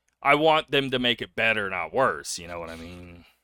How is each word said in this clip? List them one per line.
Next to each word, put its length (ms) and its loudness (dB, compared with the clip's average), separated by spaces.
I 120 6
want 360 4
them 200 2
to 80 0
make 220 0
it 140 -12
better, 340 0
not 240 -6
worse, 460 0
you 100 -14
know 100 -10
what 120 -10
I 60 -12
mean? 500 -18